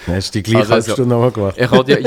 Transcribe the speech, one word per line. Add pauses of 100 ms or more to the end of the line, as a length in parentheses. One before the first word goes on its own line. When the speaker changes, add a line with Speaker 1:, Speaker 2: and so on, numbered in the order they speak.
Speaker 1:
Dann
hast
du
die
gleiche
Speaker 2:
Also,
Speaker 1:
halbe
Speaker 2:
also,
Speaker 1:
Stunde
nochmal
gemacht.
Speaker 2:
ich
habe
die,